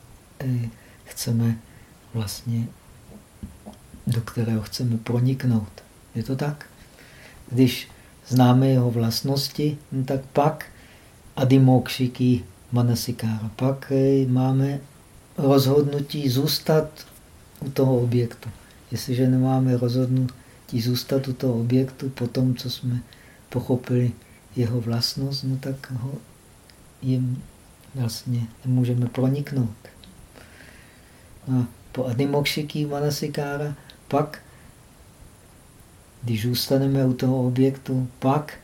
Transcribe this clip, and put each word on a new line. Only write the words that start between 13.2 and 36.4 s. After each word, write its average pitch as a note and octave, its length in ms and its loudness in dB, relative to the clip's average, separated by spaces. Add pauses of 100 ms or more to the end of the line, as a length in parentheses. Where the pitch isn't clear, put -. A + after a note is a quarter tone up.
Pak, C3+ 360 -4
eh, C3+ 340 4
máme C3+ 540 2 (580)
rozhodnutí C#3+ 880 2
zůstat D3+ 800 0 (540)
u C3 100 -8
toho C3 280 2
objektu. A#2+ 500 0 (420)
Jestliže B2+ 380 0
nemáme C3 480 2
rozhodnutí B2+ 1040 -2
zůstat B2 480 -2
u C3 40 -4
toho B2+ 220 -2
objektu, B2+ 540 0
po B2 180 -6
tom, B2+ 280 0
co B2 160 -8
jsme B2 320 -4 (460)
pochopili B2 640 -2 (440)
jeho A#2+ 240 0
vlastnost, B2+ 640 -4
no C3 120 -2
tak C3+ 340 -8
ho C3 220 -6 (880)
jim B2+ 400 -2 (520)
vlastně A#2+ 520 -4 (180)
nemůžeme B2 420 0
proniknout. C3 720 -2 (1800)
A B2 140 2 (260)
po B2+ 120 -4
adimokšiky C#3+ 800 -2
manasikára C#3+ 880 -4 (340)
pak, D3 300 -2 (1800)
když A2+ 200 -2